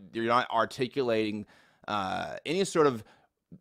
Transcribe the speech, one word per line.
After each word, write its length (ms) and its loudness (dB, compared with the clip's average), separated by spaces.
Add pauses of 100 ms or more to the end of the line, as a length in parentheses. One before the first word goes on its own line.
(120)
you're 140 -2
not 240 2
articulating, 960 0 (420)
uh, 500 -4 (100)
any 180 0
sort 220 4
of, 160 0 (580)